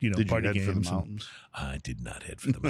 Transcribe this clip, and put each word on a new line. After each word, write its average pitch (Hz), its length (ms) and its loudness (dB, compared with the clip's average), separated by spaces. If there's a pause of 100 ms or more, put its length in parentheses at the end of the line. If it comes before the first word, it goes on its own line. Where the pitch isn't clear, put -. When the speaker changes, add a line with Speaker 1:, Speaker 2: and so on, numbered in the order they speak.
Speaker 1:
you 117 80 4
know, 98 80 4
Speaker 2:
Did 110 80 6
you 95 60 2
Speaker 1:
party 113 160 4
Speaker 2:
head 101 80 4
Speaker 1:
games 98 120 2
Speaker 2:
for 98 60 2
the 95 60 2
Speaker 1:
and 87 120 2
Speaker 2:
mountains? 101 380 -4 (240)
Speaker 1:
I 67 300 -6
did - 180 -6
not - 220 -8
head - 180 -12
for 135 100 0
the 127 200 0